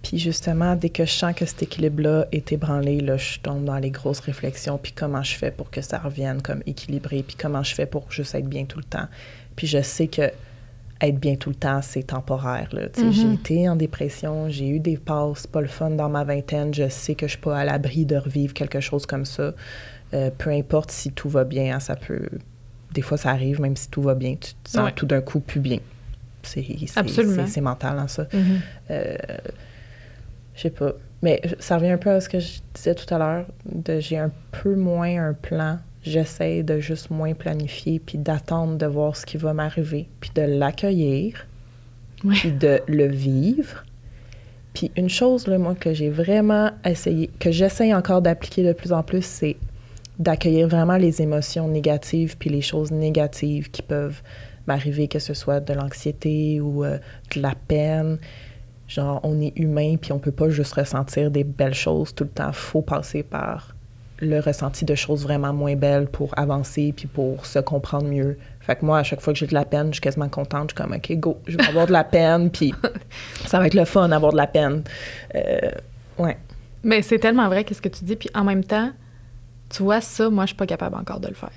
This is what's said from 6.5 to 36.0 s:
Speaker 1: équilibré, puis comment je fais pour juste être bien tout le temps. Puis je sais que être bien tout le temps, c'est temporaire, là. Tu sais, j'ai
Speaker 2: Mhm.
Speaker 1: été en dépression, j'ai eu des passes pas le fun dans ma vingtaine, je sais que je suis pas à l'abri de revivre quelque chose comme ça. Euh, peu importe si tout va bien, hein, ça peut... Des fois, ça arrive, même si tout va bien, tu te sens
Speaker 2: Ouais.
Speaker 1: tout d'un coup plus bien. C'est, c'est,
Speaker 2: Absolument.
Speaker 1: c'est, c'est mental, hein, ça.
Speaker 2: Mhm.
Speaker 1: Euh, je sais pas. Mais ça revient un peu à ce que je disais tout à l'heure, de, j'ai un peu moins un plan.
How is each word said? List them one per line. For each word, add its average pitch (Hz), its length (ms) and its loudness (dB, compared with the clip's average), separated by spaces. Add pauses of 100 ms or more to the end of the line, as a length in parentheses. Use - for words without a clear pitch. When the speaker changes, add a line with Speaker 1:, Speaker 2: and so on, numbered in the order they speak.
Speaker 1:
équilibré, 143 580 -6
puis - 120 -12
comment 143 280 -2
je - 120 -4
fais 151 120 0
pour 143 240 -6
juste 143 240 -6
être 135 120 -4
bien 135 180 -6
tout - 120 -12
le 147 80 -10
temps. - 220 -6 (480)
Puis 160 120 -4
je 147 140 2
sais 156 260 0
que 151 240 0 (680)
être 143 180 2
bien 139 160 2
tout 139 140 -6
le 139 60 -2
temps, 139 260 0
c'est 135 220 -6
temporaire, 131 680 -4
là. - 180 -6
Tu - 120 -2
sais, 226 100 6
j'ai 214 140 6
Speaker 2:
Mhm. 220 80 4
Speaker 1:
été 175 360 2
en 170 60 2
dépression, 156 760 -2
j'ai 139 180 -4
eu 147 120 0
des 160 180 0
passes 147 500 -2
pas 156 140 -2
le 139 60 -2
fun 156 240 -2
dans 151 180 0
ma 147 140 0
vingtaine, 147 500 -2
je 143 160 2
sais - 260 -4
que 151 120 -4
je 143 60 -4
suis - 80 -12
pas 147 160 0
à 143 80 0
l'abri 143 400 0
de 143 120 2
revivre 139 360 0
quelque 139 260 -4
chose 143 260 -4
comme 139 200 -4
ça. - 280 -4 (600)
Euh, 135 220 0
peu - 140 -4
importe 147 420 0
si - 200 -6
tout 143 180 -6
va 139 140 4
bien, 131 320 0
hein, 135 40 -2
ça 135 160 -6
peut... - 340 -6 (640)
Des 147 80 0
fois, 147 160 -2
ça 135 140 0
arrive, 135 300 0
même 139 140 2
si - 140 -10
tout - 120 -2
va 139 140 4
bien, 127 240 -2
tu - 140 -14 (100)
te - 60 -18
sens 214 160 2
Speaker 2:
Ouais. 196 80 0
Speaker 1:
tout - 120 -2
d'un 135 160 2
coup 135 180 -2
plus - 200 -4
bien. 127 200 0 (640)
C'est, - 220 -8 (220)
c'est, - 120 -2
Speaker 2:
Absolument. 196 460 2
Speaker 1:
c'est, - 60 -2
c'est 147 100 -2
mental, 139 380 -2
hein, 139 80 -2
ça. 151 260 -4
Speaker 2:
Mhm. 190 280 4 (300)
Speaker 1:
Euh, - 240 -4 (1400)
je - 60 -16
sais 170 80 -2
pas. 143 240 -2 (280)
Mais 165 200 4 (180)
ça - 180 0
revient 170 140 4
un 180 60 4
peu 180 140 0
à 190 100 4
ce 185 80 -8
que 185 100 0
je 170 200 -8 (160)
disais 175 200 0
tout - 180 -8
à 165 40 2
l'heure, 160 280 0 (200)
de, 165 340 -2
j'ai 156 180 -4
un 156 140 0 (200)
peu 196 240 0
moins 175 540 2
un 151 40 0
plan. 160 440 -2 (260)